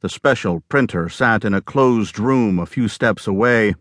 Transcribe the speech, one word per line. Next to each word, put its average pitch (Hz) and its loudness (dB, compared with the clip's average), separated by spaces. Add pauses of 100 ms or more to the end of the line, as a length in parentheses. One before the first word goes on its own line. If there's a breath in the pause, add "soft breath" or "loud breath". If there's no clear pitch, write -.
The 101 -4
special 104 -2
printer 101 0
sat 113 0
in 101 0
a 98 0
closed 117 0
room 113 2
a 85 -4
few 123 -2
steps 107 -2
away. 107 2